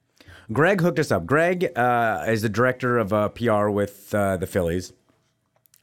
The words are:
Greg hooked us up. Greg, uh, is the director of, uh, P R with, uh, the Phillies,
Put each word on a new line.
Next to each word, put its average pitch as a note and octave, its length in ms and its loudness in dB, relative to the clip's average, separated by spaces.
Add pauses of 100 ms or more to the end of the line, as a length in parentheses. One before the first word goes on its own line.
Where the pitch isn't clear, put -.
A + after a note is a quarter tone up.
(520)
Greg E3+ 280 2
hooked D#3+ 180 0
us D3+ 120 -2
up. F2+ 160 0
Greg, E3+ 500 0
uh, A#2 520 0
is A2+ 140 0
the A#2 60 -2
director B2 500 0
of, G2+ 140 0
uh, G#2 160 0
P A#2 200 -4
R G#2 220 2
with, G2+ 440 -4
uh, G2 220 0
the F2+ 100 -4
Phillies, F2+ 460 -2 (920)